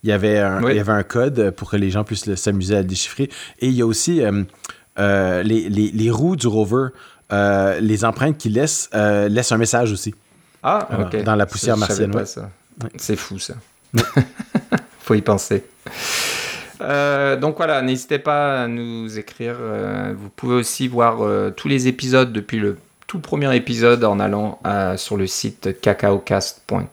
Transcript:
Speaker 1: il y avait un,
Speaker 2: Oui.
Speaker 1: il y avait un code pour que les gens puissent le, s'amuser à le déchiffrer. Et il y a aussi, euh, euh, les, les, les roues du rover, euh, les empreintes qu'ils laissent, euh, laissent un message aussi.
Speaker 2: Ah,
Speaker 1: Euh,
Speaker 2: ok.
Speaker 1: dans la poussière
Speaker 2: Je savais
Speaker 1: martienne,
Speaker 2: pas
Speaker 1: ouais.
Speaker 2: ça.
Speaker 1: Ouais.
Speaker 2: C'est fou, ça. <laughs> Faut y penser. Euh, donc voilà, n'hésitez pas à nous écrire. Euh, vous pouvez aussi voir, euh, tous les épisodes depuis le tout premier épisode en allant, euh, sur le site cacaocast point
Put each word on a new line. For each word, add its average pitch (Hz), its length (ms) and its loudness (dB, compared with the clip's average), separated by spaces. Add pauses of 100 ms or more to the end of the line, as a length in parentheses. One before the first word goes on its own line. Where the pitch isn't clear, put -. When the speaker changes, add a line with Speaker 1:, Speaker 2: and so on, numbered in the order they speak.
Speaker 1:
il 107 60 2
y 104 40 4
avait 104 260 4
un, 98 240 2
Speaker 2:
Oui. 123 100 2
Speaker 1:
il 107 40 2
y - 20 2
avait 101 120 0
un 101 120 2
code 120 480 0
pour 95 180 -12
que 104 80 0
les 98 140 2
gens 104 120 0
puissent 104 220 -6
le, 101 100 -2
s'amuser 98 400 0
à 101 40 2
le 95 60 0
déchiffrer. 95 440 -4 (300)
Et 123 80 0
il 131 60 2
y 123 80 2
a 117 40 2
aussi, 139 360 0
euh, 101 220 2 (540)
euh, 98 460 2
les, 110 260 2
les, 101 220 2
les 110 180 2
roues 147 260 2
du 123 120 0
rover, 110 400 2 (440)
euh, 98 480 2
les 107 240 2
empreintes 135 340 0
qu'ils 113 160 -2
laissent, 143 400 0
euh, 104 360 2
laissent 120 220 0
un 113 60 2
message 117 340 2
aussi. 104 240 -6 (480)
Speaker 2:
Ah, 196 280 0
Speaker 1:
Euh, - 140 -2
Speaker 2:
ok. 107 180 -4
Speaker 1:
dans 110 120 2
la 101 100 4
poussière 113 300 -2
Speaker 2:
Je 107 60 0
savais 104 260 0
Speaker 1:
martienne, 101 40 -2
Speaker 2:
pas 101 80 0
Speaker 1:
ouais. 101 60 -4
Speaker 2:
ça. 104 240 -12 (340)
Speaker 1:
Ouais. 113 140 -8
Speaker 2:
C'est - 180 -2
fou, 95 240 -10
ça. - 140 -10 (400)
<laughs> 117 60 4 (1040)
Faut - 120 2
y 104 80 4
penser. 101 420 0 (1200)
Euh, 139 560 2
donc 151 200 -2
voilà, 151 240 0
n'hésitez 131 380 -2
pas 143 440 0
à 117 40 -2
nous 117 520 -6
écrire. 117 400 -8
Euh, 101 580 -6
vous 101 120 -14
pouvez 123 260 -2
aussi 123 320 -2
voir, 117 340 2
euh, 104 300 0
tous - 160 -8
les 131 200 2
épisodes 127 460 2
depuis 110 260 -4
le 101 180 0 (300)
tout 202 120 -10
premier 143 360 0
épisode 120 480 4
en 101 160 2
allant, 101 480 -2
euh, 95 280 0
sur 101 220 -6
le 95 80 0
site - 560 -6
cacaocast 98 840 0
point 95 260 -4